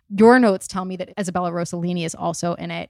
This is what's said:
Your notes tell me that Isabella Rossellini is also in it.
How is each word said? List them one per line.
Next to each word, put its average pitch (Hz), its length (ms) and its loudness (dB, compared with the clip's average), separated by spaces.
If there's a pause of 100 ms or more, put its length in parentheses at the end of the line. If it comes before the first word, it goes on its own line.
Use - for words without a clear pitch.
Your 220 300 6
notes 202 300 2
tell 185 160 -8
me 185 100 -8
that 180 240 -10
Isabella 180 320 -4
Rossellini 175 540 -4
is - 100 -6
also 170 400 -4
in 170 160 -10
it. 170 180 -10